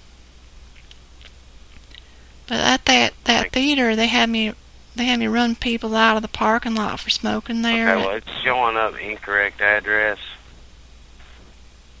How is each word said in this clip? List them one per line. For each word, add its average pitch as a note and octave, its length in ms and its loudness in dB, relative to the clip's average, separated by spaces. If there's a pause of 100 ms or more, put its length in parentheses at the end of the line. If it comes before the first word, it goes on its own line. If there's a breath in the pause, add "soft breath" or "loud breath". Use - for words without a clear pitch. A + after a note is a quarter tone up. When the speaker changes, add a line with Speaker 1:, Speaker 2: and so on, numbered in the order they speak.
(2500 loud breath)
Speaker 1:
But A#3 100 -2
at B3+ 280 2
that, B3 260 4 (120)
that - 280 0
Speaker 2:
Thank - 40 -4
you. B3+ 60 2 (140)
Speaker 1:
theater, A#3 200 2
they A3+ 120 2
had A#3 200 2
me, A3 260 -2 (420)
they A#3+ 80 -4
had B3 160 0
me A3+ 80 0
run A#3 260 2
people A3+ 400 -4
out A3 220 4
of A3 60 -2
the G#3+ 60 -10
parking A3+ 460 0
lot G#3+ 240 -4
for - 120 -6
smoking A3 520 -2
there. A3+ 340 2
Speaker 2:
Okay, G2 100 0
well, G2 100 -4
it's - 260 -10
showing B2 340 2
up A2 220 0
incorrect G2+ 640 -2
address. G#2 580 2 (1800)